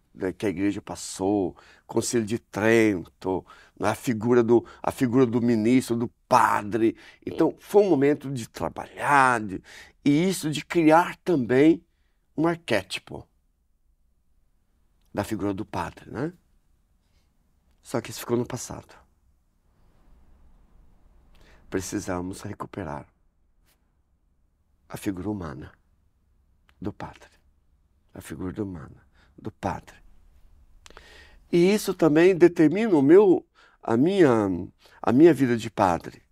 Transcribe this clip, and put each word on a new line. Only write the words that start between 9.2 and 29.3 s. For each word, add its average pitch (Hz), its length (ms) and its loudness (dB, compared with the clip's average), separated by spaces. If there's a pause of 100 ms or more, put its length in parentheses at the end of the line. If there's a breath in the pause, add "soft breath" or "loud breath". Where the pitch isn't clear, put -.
de, 95 200 -8 (440 loud breath)
e 151 240 2
isso 175 200 -4
de 147 160 -6
criar 170 520 2
também 147 680 2 (520)
um 160 100 -2
arquétipo - 840 -6 (1800)
da 104 120 -4
figura 101 280 -4
do 101 140 -10
padre, 80 440 -10
né? 151 220 -8 (1500)
Só - 180 -6
que 113 100 -10
isso - 100 -14
ficou 120 160 -4
no 120 100 -4
passado. - 480 -14 (2750 soft breath)
Precisamos 92 720 -8
recuperar 80 640 -12 (1800)
a - 80 -14
figura 92 320 -10
humana. 80 440 -10 (1120)
Do 98 100 -6
padre. - 380 -18 (840)
A - 80 -18
figura 87 420 -10
humana 87 440 -14 (320)